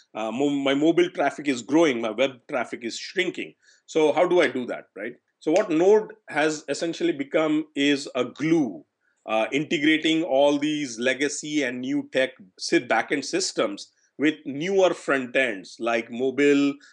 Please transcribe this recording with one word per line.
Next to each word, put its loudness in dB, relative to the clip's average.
uh, -6
mo-, 0
my 0
mobile 2
traffic -4
is -2
growing, 2
my -4
web 0
traffic -6
is -8
shrinking. -6
So 2
how 4
do 4
I 4
do -4
that, -10
right? -10
So -2
what 2
Node 4
has 0
essentially -2
become 0
is 0
a 0
glue, -2
uh, 0
integrating 0
all 4
these -4
legacy -2
and -4
new -4
tech 0
sy-, 2
backend -2
systems -4
with 0
newer 2
front -2
ends -2
like -2
mobile, 2